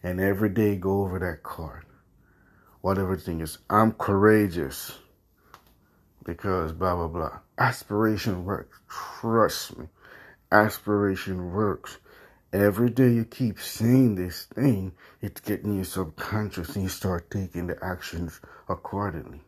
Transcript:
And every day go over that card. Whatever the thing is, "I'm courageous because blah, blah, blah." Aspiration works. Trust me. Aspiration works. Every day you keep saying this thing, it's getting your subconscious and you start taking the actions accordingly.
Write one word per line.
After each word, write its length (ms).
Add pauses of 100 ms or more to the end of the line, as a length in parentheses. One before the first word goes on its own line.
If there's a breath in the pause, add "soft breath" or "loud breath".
And 160
every 300
day 260
go 260
over 180
that 240
card. 420 (960 soft breath)
Whatever 340
the 60
thing 200
is, 160 (120)
"I'm 240
courageous 1040 (1200 soft breath)
because 500
blah, 220
blah, 120
blah." 320 (180)
Aspiration 880
works. 320 (100)
Trust 920
me. 100 (640 loud breath)
Aspiration 1000
works. 460 (540 soft breath)
Every 380
day 220
you 140
keep 340
saying 560
this 300
thing, 460 (300 loud breath)
it's 200
getting 340
your 100
subconscious 920
and 80
you 60
start 420
taking 340
the 180
actions 560 (300 loud breath)
accordingly. 800